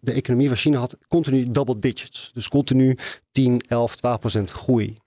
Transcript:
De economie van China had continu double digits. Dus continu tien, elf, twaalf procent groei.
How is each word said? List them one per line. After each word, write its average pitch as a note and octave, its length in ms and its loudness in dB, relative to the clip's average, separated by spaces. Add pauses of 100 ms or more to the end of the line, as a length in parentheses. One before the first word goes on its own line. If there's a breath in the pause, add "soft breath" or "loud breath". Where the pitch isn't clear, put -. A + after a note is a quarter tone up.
De C3 100 -4
economie B2+ 360 2
van B2 100 0
China D3 200 2
had A#2+ 200 -6 (100)
continu C3+ 440 0
double A#2+ 280 0
digits. - 540 -6
Dus A#2 160 -10
continu C3 480 2 (340 loud breath)
tien, B2 360 2
elf, A#2 280 -2
twaalf A#2+ 240 -2
procent G#2 320 -2
groei. A2 540 -2